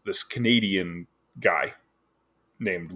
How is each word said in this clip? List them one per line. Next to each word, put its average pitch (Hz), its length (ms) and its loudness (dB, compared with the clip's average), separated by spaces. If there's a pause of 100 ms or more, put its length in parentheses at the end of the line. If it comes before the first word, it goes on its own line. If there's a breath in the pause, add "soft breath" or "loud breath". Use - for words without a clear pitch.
this - 180 -2
Canadian 95 840 0 (320)
guy 76 340 0 (840)
named 90 360 -4